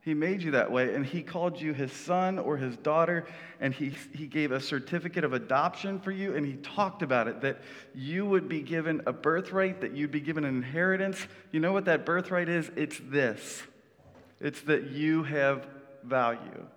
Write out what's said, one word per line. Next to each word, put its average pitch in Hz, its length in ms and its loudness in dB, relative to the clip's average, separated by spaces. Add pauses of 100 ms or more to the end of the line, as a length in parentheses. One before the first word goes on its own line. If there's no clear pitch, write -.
He 160 120 -2
made 175 300 0
you 160 80 0
that 123 200 4
way, 123 220 4
and 139 100 0
he 151 200 -4
called 175 360 -2
you 156 140 -2
his 135 180 -2
son 185 460 0
or 151 180 0
his 131 220 -4
daughter, 165 480 2 (340)
and 131 140 0
he, 143 220 -4 (180)
he 151 140 -8
gave 147 240 0
a 131 80 2
certificate 160 640 -2
of 131 100 2
adoption 156 680 0
for 196 120 -6
you, 190 240 -2
and 147 100 0
he 135 120 -6
talked 190 440 -2
about 123 260 4
it, 113 140 -4
that 139 200 -2 (340)
you 151 320 -2
would 190 200 4
be 160 140 -2
given 160 460 -2
a 127 40 0
birthright, 185 680 0
that 123 140 -4
you'd 147 160 -2
be 151 100 -2
given 151 240 -2
an 135 100 0
inheritance. 185 680 0 (260)
You 156 100 0
know 180 120 2
what 196 120 2
that 160 200 4
birthright 175 420 2
is? 165 280 0
It's 143 340 -4
this. 131 540 0 (760)
It's 147 220 -4
that 143 300 2
you 156 320 2
have 139 420 2 (380)
value. 117 720 0